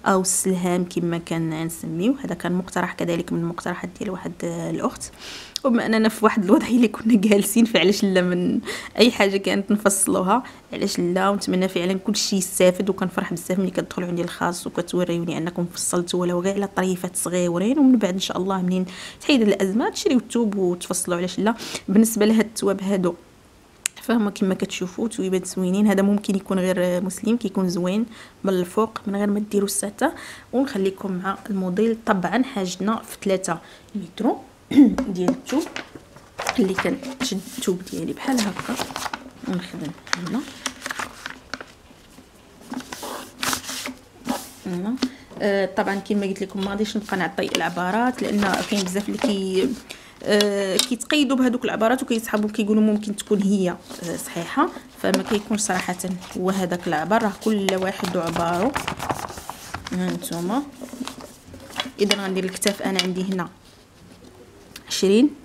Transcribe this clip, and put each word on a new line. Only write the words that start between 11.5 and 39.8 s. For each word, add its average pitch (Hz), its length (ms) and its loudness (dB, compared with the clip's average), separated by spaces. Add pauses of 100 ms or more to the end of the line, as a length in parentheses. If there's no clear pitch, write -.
فعلا 185 240 0
كل 190 240 0
شيء - 220 0
يستافد، 185 520 4
وكنفرح 190 420 -2
بزاف 180 260 -2
ملي 190 120 2
كتدخلوا 175 380 -4
عندي 175 140 -2
الخاص 175 440 -4
وكتوريوني 170 720 -2
انكم 175 360 -2
فصلتوا 180 460 -2
ولو 175 200 0
غير 196 140 0
على 202 220 -2
طريفات 185 400 -2
صغيورين، 180 640 0
ومن 262 200 8
بعد 185 160 2
ان 190 60 -2
شاء - 160 -4
الله 185 260 0
منين 185 220 2 (360)
تحيد 269 220 4
الازمه 214 480 2
تشريو 311 280 2
الثوب 220 380 0
وتفصلوا، 180 600 -2
علاش 180 220 -4
لا؟ 208 160 2 (340)
بالنسبه 208 380 6
لهاد 220 180 6
الثواب 196 380 -2
هادو 185 320 2 (880)
فهما 220 280 2
كما 190 240 0
كتشوفوا 185 540 -4
تويبات 185 380 0
زوينين. 190 400 2
هذا 196 160 6
ممكن 202 340 2
يكون 190 220 -2
غير 180 460 2
مسلم، 208 320 0
كيكون 190 320 0
زوين 180 380 0 (380)
من 196 80 2
الفوق 190 540 0
من 202 100 -2
غير 208 140 0
ما 202 100 0 (100)
ديروا 202 160 2
الساته. 208 460 -2 (400)
ونخليكم 190 600 0
مع 185 260 -4 (120)
الموديل. 196 460 0 (100)
طبعا 190 360 2
حاجتنا 196 540 -2
في - 280 -12
ثلاثة 185 340 0 (360)
متر 208 400 -2 (360)
<clears throat> 226 440 8
ديال 180 160 2
الثوب، - 320 0 (960)
اللي 190 160 4
كنشد 196 640 -4 (160)
الثوب 185 260 -2 (100)
ديالي 165 200 -6
بحال 262 280 -2
هكا 208 340 -4 (720)
ونخدم 175 420 -6 (260)